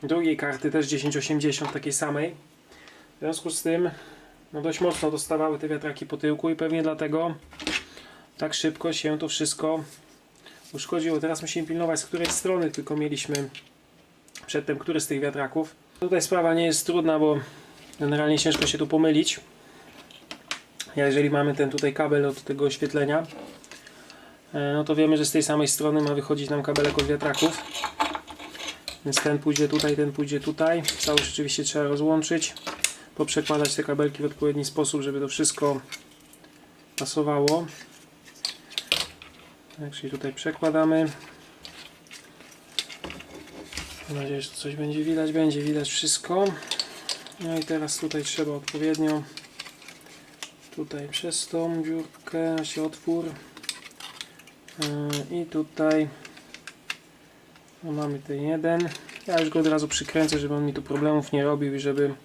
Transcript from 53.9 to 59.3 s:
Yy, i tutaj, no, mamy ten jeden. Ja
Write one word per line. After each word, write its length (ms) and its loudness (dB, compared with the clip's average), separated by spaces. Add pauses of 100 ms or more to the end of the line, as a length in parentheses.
Yy, 100 -2
i 40 -4
tutaj, 600 2 (1800)
no, 80 -6
mamy 280 -4
ten 220 -6
jeden. 480 2 (380)
Ja 120 4